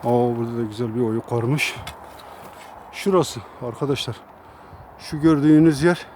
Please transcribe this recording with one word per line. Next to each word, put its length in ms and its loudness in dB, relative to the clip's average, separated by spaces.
Aa, 320 2
burada 220 -6
da 40 -4
güzel 320 -6
bir 60 -2
oyuk 320 -2
varmış. 440 -2
Şurası 480 0
arkadaşlar. 540 -6
Şu 220 -10
gördüğünüz 640 4
yer. 340 2